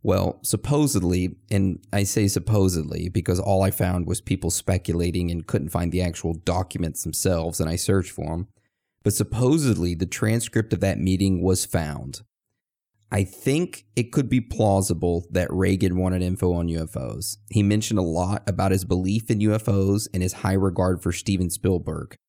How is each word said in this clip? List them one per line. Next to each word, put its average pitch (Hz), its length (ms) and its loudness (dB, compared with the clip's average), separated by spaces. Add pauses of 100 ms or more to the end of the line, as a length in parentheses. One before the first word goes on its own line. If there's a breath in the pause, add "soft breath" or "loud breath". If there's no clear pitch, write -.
Well, 92 420 0
supposedly, 92 920 0 (140)
and 95 420 0
I 101 120 2
say 101 240 2
supposedly 87 800 2
because 90 320 0
all 98 220 2
I 95 100 2
found 90 340 0
was 87 140 -2
people 90 300 -2
speculating 87 800 -2
and 85 160 -6
couldn't 80 240 -2
find 85 200 -2
the 90 120 0
actual 85 320 -2
documents 87 680 -4
themselves, 82 580 -2
and 80 80 -2
I 82 60 -2
searched 92 380 0
for 78 200 -8
'em. 87 140 -6 (560)
But 107 120 0
supposedly, 110 840 2
the 90 100 -2
transcript 113 640 0
of 87 80 0
that 92 200 2
meeting 92 420 2
was 92 240 2
found. 76 560 -4 (880)
I 98 140 0
think - 600 -2 (100)
it 120 160 -2
could 135 160 0
be 127 120 2
plausible 90 920 0
that 90 200 0
Reagan 92 460 2
wanted 92 240 0
info 90 300 0
on 85 160 0
U 82 120 -2
F 80 160 -8
Os. - 420 -8 (120)
He 107 140 2
mentioned 104 340 2
a 92 40 2
lot 90 460 -2
about 95 220 0
his 92 140 2
belief 95 480 -2
in 104 80 0
U 107 120 4
F 107 160 -2
Os 98 460 2
and 92 80 0
his 92 120 -2
high - 180 -2
regard 92 500 2
for - 80 0
Steven 90 400 0
Spielberg. 82 640 -2 (140)